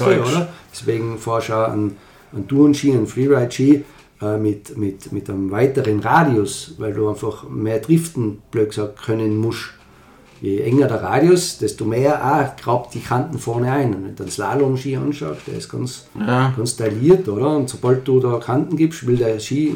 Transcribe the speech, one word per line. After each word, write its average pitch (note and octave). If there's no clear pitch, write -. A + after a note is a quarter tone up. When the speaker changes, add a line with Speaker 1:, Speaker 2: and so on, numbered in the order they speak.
Speaker 1:
erzeugst. C#3
Speaker 2:
oder? E3+
Deswegen A2+
fährst A2+
du A2+
auch A2
einen, G#2
einen G2+
Tourenski, C#3+
einen A2+
Freeride-Ski, C3
äh, G#2+
mit, G#2+
mit, G2
mit G#2
einem F#2+
weiteren A2+
Radius, A#2+
weil G#2+
du G#2+
einfach G#2
mehr A2+
driften, C3+
blöd G#2+
gesagt, G#2
können A2
musst. A2
Je G2+
enger B2+
der G#2+
Radius, D#3
desto -
mehr, C3
ah, C#3
grabt -
die A#2+
Kanten B2+
vorne A#2+
ein. C3
Und F#2+
wenn G2+
du G2+
den F#2
Slalom-Ski C3
anschaust, C#3+
der -
ist -
ganz, B2
Speaker 3:
Ja. B2+
Speaker 2:
ganz A#2
tailliert, C3
oder? D3+
Und C3
sobald B2+
du B2+
da A#2+
Kanten D#3
gibst, D#3
will B2
der A2+
Ski C#3+